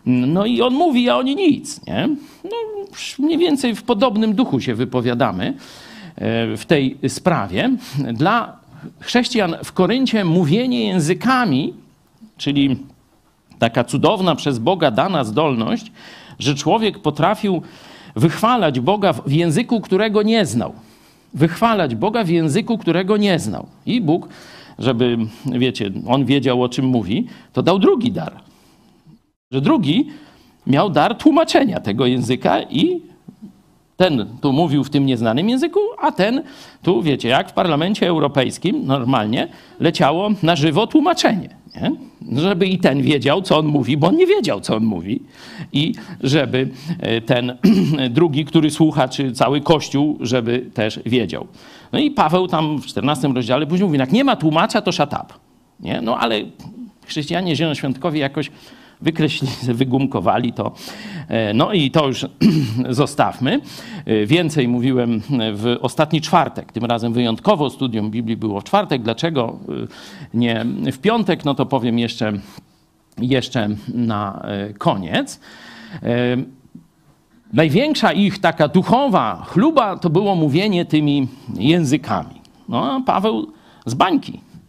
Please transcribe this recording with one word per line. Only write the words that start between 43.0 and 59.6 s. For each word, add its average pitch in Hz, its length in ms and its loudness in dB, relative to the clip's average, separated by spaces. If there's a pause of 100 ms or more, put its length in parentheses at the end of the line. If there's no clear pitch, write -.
wiedział, 139 400 2
co 175 160 2
on 156 80 0
mówi, 143 320 0
bo 147 100 4
on 202 80 4
nie 359 120 4
wiedział, 208 340 0
co - 140 -2
on 110 80 0
mówi. 101 400 -2 (500)
I 151 200 0 (280)
żeby, 131 480 0 (300)
e, 113 220 -2
ten 123 360 -2 (260)
<clears throat> 143 260 0
drugi, 147 360 2
który 156 260 2
słucha, 156 360 2
czy 135 240 -4
cały 123 300 2
Kościół, 147 600 2
żeby 120 520 -2
też 110 320 -2
wiedział. 110 420 -2 (460)
No 180 60 0
i 294 120 2
Paweł 185 360 2
tam 156 340 -2
w - 40 -12
czternastym 139 500 0
rozdziale 127 320 0
później 180 200 2
mówi, 147 120 0
jak 131 120 -2
nie 233 120 4
ma 262 120 2
tłumacza, 165 460 0
to 185 100 -2
shut 147 220 -2
up, - 120 -8 (540)
nie? - 220 -6
No - 180 -2
ale 226 220 0 (640)
chrześcijanie 170 500 -4
zielonoświątkowi 151 640 -2
jakoś 139 320 -4 (500)
wykreślili, 151 520 -2 (140)